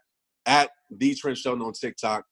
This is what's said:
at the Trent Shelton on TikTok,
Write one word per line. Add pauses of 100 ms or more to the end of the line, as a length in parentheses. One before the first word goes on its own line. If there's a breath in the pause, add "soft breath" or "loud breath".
(460)
at (280)
the
Trent
Shelton
on
TikTok,